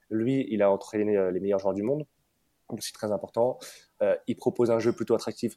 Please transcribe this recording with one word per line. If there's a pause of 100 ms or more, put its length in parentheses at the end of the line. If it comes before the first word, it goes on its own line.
Lui,
il
a
entraîné,
euh,
les
meilleurs
joueurs
du
monde, (640)
donc
c'est
très
important. (420)
Euh, (100)
il
propose
un
jeu
plutôt
attractif,